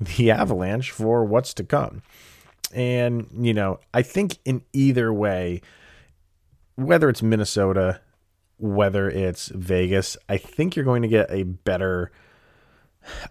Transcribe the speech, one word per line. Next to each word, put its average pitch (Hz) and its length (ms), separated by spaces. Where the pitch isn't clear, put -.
the 110 300
Avalanche 107 640
for 113 320
what's 110 300
to 98 100
come? 120 380
And, 123 520
you 117 140
know, 98 280
I 123 80
think 185 460
in 127 160
either 123 400
way, 92 480
whether 156 340
it's 117 120
Minnesota, 98 800
whether 98 540
it's 92 380
Vegas, 92 680
I 101 100
think - 360
you're 143 100
going 123 180
to 113 60
get 110 220
a 95 120
better, 90 720